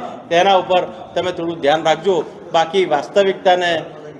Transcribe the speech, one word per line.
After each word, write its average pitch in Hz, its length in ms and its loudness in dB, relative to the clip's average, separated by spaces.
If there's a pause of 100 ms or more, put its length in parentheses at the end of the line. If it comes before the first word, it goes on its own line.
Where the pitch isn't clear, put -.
(300)
તેના 185 260 4
ઉપર - 600 -2
તમે 175 160 -2
થોડું 165 280 -6
ધ્યાન 147 240 2
રાખજો. 160 420 0 (260)
બાકી 165 340 2
વાસ્તવિકતાને, 180 1000 2 (360)